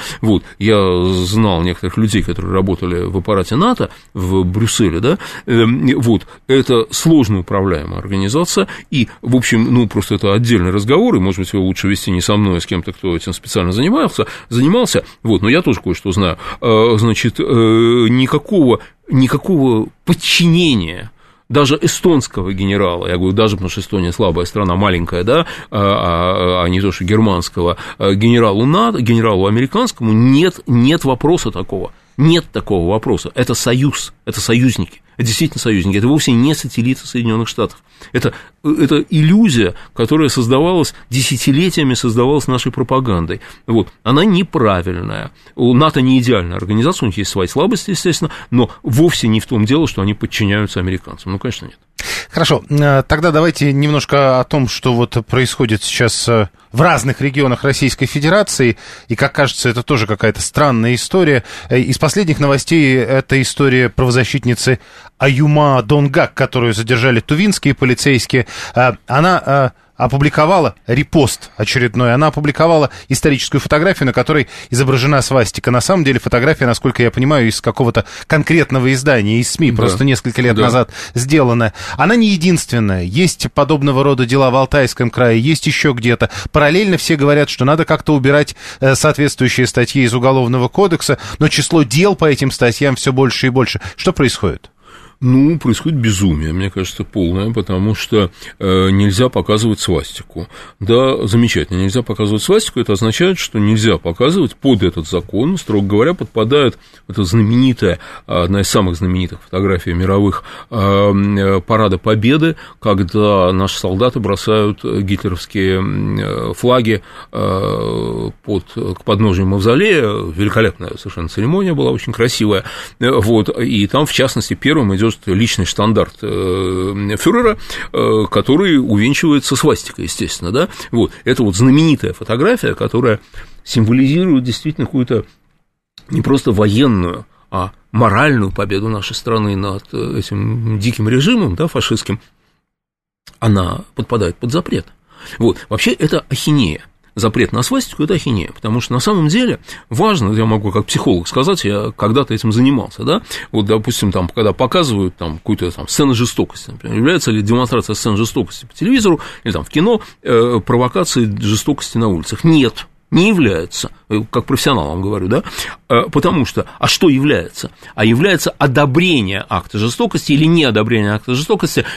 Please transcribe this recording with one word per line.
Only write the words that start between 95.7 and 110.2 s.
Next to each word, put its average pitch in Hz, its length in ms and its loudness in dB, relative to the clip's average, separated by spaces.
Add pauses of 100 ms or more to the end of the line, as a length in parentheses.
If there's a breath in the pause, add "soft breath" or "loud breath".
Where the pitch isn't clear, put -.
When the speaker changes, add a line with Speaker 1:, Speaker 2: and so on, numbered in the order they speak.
Speaker 1:
безумие, 92 520 0
мне 95 200 -4
кажется, 95 320 -6
полное, 95 500 -2
потому 101 400 -2
что, 104 380 0 (260 loud breath)
э, 95 320 2
нельзя 101 400 2
показывать 107 500 0
свастику. - 680 -6 (320 loud breath)
Да, 123 480 0
замечательно, 98 500 0
нельзя 98 240 0
показывать 104 400 -2
свастику, 202 380 0
это 107 140 0
означает, 170 440 0
что - 220 -4
нельзя 104 400 2
показывать 135 560 0
под 123 260 2
этот 85 260 -2
закон. 117 500 -2
Строго 104 280 -2
говоря, 113 300 2
подпадает 117 640 0 (280 soft breath)
эта 98 160 -4
знаменитая, 110 760 2 (260 loud breath)
одна 92 360 0
из 95 60 -2
самых 95 280 0
знаменитых 90 480 -4
фотографий 92 500 -2
мировых, 95 500 0 (280 loud breath)